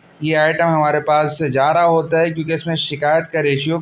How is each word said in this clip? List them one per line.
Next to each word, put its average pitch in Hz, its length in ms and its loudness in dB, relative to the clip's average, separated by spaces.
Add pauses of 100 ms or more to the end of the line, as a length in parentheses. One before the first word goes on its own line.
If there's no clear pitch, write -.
(220)
ये 156 140 0
item 160 320 2
हमारे 151 340 2
पास 151 360 0
से 151 120 -2
जा 135 200 2
रहा 170 200 2
होता 160 300 2
है 165 100 2
क्योंकि 160 240 -4
इसमें 160 240 -4
शिकायत 151 500 -2
का 160 140 -4
रेशियो 147 400 0